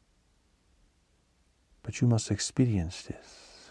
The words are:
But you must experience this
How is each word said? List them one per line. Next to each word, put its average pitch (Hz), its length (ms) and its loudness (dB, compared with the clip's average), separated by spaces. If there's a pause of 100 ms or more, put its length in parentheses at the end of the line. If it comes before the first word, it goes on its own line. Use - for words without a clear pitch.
(1800)
But - 180 -10
you 127 60 4
must 117 240 2
experience 101 720 0
this - 420 -16 (260)